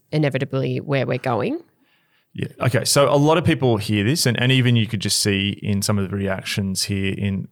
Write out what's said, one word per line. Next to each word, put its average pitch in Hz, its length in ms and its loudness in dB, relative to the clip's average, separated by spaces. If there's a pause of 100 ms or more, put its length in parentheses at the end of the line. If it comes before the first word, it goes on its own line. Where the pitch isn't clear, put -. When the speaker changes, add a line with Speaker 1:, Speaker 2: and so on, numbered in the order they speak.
(120)
Speaker 1:
inevitably 135 680 -2
where 139 260 -2
we're 123 120 -2
going? 131 400 -2 (760)
Speaker 2:
Yeah. - 140 -8 (120)
Okay. - 260 0
So 143 260 4
a 143 60 4
lot 151 180 4
of 175 80 0
people 127 320 2
hear 104 280 0
this, 147 220 0
and, 120 140 0
and 127 120 2
even 123 220 4
you 113 120 4
could 101 140 -4
just 98 200 -2
see 101 300 0 (120)
in 101 200 0
some 104 160 0
of 95 100 -2
the 101 80 -4
reactions 98 680 -4
here 98 280 -2
in 98 400 -4